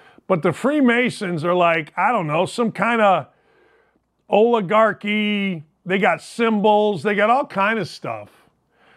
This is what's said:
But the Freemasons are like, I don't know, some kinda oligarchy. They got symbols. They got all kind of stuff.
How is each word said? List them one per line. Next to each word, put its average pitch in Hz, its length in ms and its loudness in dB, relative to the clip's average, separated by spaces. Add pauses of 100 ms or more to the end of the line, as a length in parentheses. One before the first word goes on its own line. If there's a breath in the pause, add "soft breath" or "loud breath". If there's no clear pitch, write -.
(260 soft breath)
But 175 160 0
the 180 100 0
Freemasons 233 920 0
are 175 100 0
like, 165 420 0
I 202 160 0
don't 190 140 -2
know, 160 200 0
some 233 240 -4
kinda 202 580 0 (1000 soft breath)
oligarchy. 208 1400 0 (220)
They 190 120 -2
got 180 240 0
symbols. 208 800 0
They 208 120 0
got 208 160 2
all 277 160 2
kind 208 320 -2
of 170 100 -6
stuff. 110 420 -12 (680 soft breath)